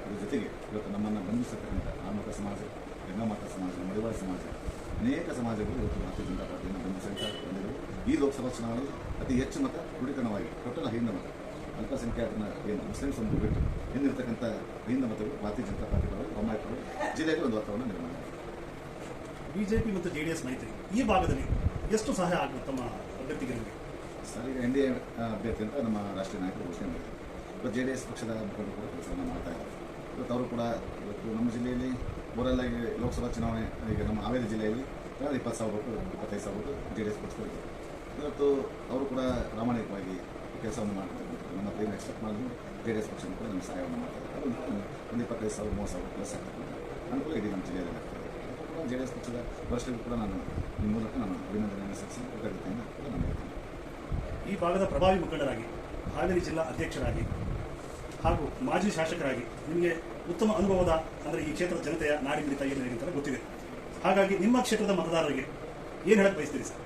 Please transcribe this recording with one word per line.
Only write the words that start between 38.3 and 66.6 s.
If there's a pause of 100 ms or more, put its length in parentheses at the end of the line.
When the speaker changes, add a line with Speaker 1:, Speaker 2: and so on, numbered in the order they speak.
Speaker 1:
ಅವರು
ಕೂಡ (320)
ಪ್ರಾಮಾಣಿಕವಾಗಿ (480)
ಕೆಲಸವನ್ನು
ಮಾಡ್ತಾರೆ. (320)
ನಮ್ಮ
ಹತ್ರ
ಏನು
ಎಕ್ಸ್ಪೆಕ್ಟ್
ಮಾಡಿದ್ರು (380)
ಜೆ
ಡಿ
ಎಸ್
ಪಕ್ಷನೂ
ಕೂಡ
ನಮ್ಗೆ
ಸಹಾಯವನ್ನು
ಮಾಡ್ತಾರೆ. (100)
ಅದು (640)
ಒಂದು
ಇಪ್ಪತ್ತೈದು
ಸಾವಿರ,
ಮೂವತ್ತು
ಸಾವಿರ
ಪ್ಲಸ್
ಆಗ್ತಕ್ಕಂಥ (420)
ಅನುಕೂಲ
ಇಡೀ
ನಮ್ಮ
ಜಿಲ್ಲೆಯಲ್ಲಿ
ಆಗ್ತದೆ. (320)
ಅದು
ಕೂಡ
ಜೆ
ಡಿ
ಎಸ್
ಪಕ್ಷದ (340)
ವರಿಷ್ಠರಿಗೂ
ಕೂಡ
ನಾನು (460)
ಈ
ಮೂಲಕ (100)
ನಾನು (140)
ಅಭಿನಂದನೆಯನ್ನು
ಸಲ್ಲಿಸಿ (120)
ಕೃತಜ್ಞತೆಯನ್ನು (120)
ಕೂಡ
ನಾನು
ಹೇಳ್ತೇನೆ. (1000)
Speaker 2:
ಈ
ಭಾಗದ
ಪ್ರಭಾವಿ
ಮುಖಂಡರಾಗಿ, (500)
ಹಾವೇರಿ
ಜಿಲ್ಲಾ
ಅಧ್ಯಕ್ಷರಾಗಿ (1000)
ಹಾಗೂ (220)
ಮಾಜಿ
ಶಾಸಕರಾಗಿ (240)
ನಿಮಗೆ (400)
ಉತ್ತಮ (100)
ಅನುಭವದ, (340)
ಅಂದರೆ
ಈ
ಕ್ಷೇತ್ರದ
ಜನತೆಯ (140)
ನಾಡಿ
ಮಿಡಿತ
ಏನು
ಹೇಗೆ
ಅಂತ
ಗೊತ್ತಿದೆ. (640)
ಹಾಗಾಗಿ
ನಿಮ್ಮ (100)
ಕ್ಷೇತ್ರದ
ಮತದಾರರಿಗೆ (640)
ಏನು
ಹೇಳಕ್
ಬಯಸ್ತೀರಿ